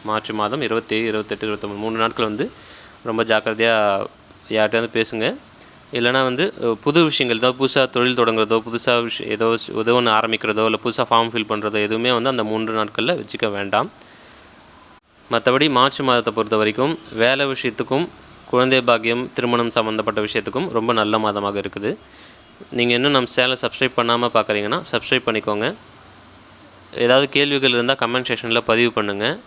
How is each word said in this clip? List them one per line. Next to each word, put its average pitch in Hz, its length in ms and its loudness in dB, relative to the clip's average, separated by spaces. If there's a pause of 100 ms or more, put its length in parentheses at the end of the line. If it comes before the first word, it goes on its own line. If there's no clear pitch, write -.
மார்ச் 107 280 -2
மாதம் 107 300 -2
இருபத்தேழு, 110 460 -2
இருபத்தெட்டு, 107 400 -4
இருபத்தொம்போது. 104 300 -6
மூணு 110 200 -6
நாட்கள் 113 280 0
வந்து 113 260 -4 (520)
ரொம்ப 113 200 -2
ஜாக்கிரதையா 110 840 2 (440)
யார்கிட்டயாவது 110 440 2
பேசுங்க. 113 420 -2 (580)
இல்லைன்னா 127 300 2
வந்து, 131 380 -2
அஹ், 117 120 0
புது 151 300 2
விஷயங்கள், 127 480 0
ஏதாவது 127 140 -2
புதுசா 131 240 2
தொழில் 127 260 0
தொடங்குறதோ, 113 500 2
புதுசா 117 420 0
விஷ-, - 200 -6
ஏதோ 113 300 0 (100)
ஸ்-, - 100 -6
ஏதோ 113 160 2
ஒண்ணு 120 140 4
ஆரம்பிக்கிறதோ, 110 580 0
இல்ல 110 180 0
புதுசா 120 280 -2
ஃபார்ம் 117 180 4
ஃபில் 110 200 -4
பண்றதோ 104 240 -4
எதுவுமே 110 380 0
வந்து 120 180 0
அந்த 123 140 -2
மூன்று 110 400 -2
நாட்கள்ல 120 400 -4
வச்சுக்க 110 280 -4
வேண்டாம். 101 400 -2 (1400)
மத்தபடி 131 380 4
மார்ச் 135 320 2
மாதத்தை 120 280 2
பொறுத்த 110 280 0
வரைக்கும் 127 420 0 (140)
வேலை 127 320 2
விஷயத்துக்கும் 131 640 -2 (420)
குழந்தை 127 320 4
பாக்கியம், 120 520 0
திருமணம் 120 360 0
சம்மந்தப்பட்ட 110 520 0
விஷயத்துக்கும் 107 480 -2
ரொம்ப 117 240 0
நல்ல 107 240 2
மாதமாக 101 460 0
இருக்குது. 104 340 -4 (720)
நீங்க 120 220 2
இன்னும் 131 180 2
நம்ம 131 240 2
சேனலை 127 260 0
சப்ஸ்கிரைப் 127 360 -2
பண்ணாம 120 360 0
பார்க்குறீங்கன்னா 107 480 0 (100)
சப்ஸ்கிரைப் 127 340 0
பண்ணிக்கோங்க. 110 480 -2 (1200)
ஏதாவது 131 360 4
கேள்விகள் 139 400 2
இருந்தா 120 240 2
கமெண்ட் 123 420 -2
செக்ஷன்ல 117 300 -2
பதிவு 117 260 2
பண்ணுங்க. 107 560 -2